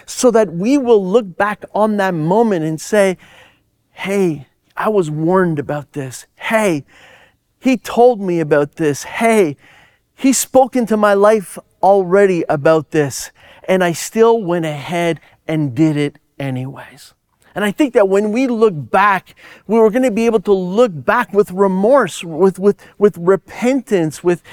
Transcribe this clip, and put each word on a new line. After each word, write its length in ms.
so 260
that 220
we 240
will 280
look 300
back 380
on 240
that 160
moment 500
and 160
say, 380
"Hey, 560
I 100
was 240
warned 480
about 320
this. 340
Hey, 480
he 160
told 460
me 180
about 380
this. 260
Hey, 540
he 160
spoke 460
into 180
my 180
life 440
already 640
about 440
this, 400
and 160
I 80
still 500
went 240
ahead 540
and 300
did 220
it 200
anyways." 760
And 100
I 60
think 240
that 120
when 240
we 160
look 280
back, 600
we 140
were 100
gonna 220
be 160
able 140
to 120
look 400
back 400
with 180
remorse, 720
with, 360
with, 200
with 200
repentance, 1040
with 300